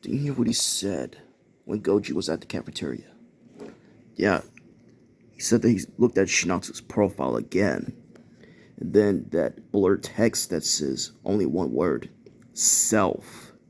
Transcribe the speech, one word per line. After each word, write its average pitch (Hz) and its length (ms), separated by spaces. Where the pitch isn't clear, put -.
Didn't - 180
hear 143 120
what 127 140
he 113 60
said 95 640
when 107 180
Goji 101 300
was - 160
at 80 120
the - 60
cafeteria. - 640
Yeah. 92 260
He - 80
said - 220
that - 60
he 113 120
looked - 200
at 95 100
Shinaku's - 520
profile 73 560
again. 73 560
And - 140
then 101 380
that - 420
blurred 98 300
text - 480
that 82 140
says - 480
only 98 220
one 73 260
word. 69 380
Self. - 1000